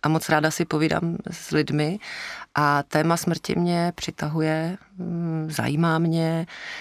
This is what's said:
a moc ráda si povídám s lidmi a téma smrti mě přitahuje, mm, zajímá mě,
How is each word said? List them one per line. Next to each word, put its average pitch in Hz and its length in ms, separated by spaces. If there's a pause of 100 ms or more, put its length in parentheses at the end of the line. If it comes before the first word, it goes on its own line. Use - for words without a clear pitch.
a 151 60
moc 160 200
ráda 156 220
si 165 140
povídám 160 520 (140)
s - 200
lidmi 151 480 (560)
a 143 280
téma 160 340
smrti - 380
mě 175 400
přitahuje, 160 840 (200)
mm, 170 540
zajímá 156 480
mě, 165 480 (340)